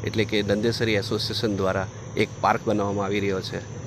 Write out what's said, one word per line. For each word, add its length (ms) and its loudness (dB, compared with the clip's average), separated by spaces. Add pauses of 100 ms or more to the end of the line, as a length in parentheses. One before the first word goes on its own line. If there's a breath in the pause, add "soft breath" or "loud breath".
એટલે 200 2
કે 180 2
નંદેસરી 500 2
એસોસિએશન 640 0
દ્વારા 300 2 (300)
એક 120 2 (120)
પાર્ક 260 4
બનાવવામાં 400 0
આવી 140 0
રહ્યો 200 0
છે 360 -8 (100)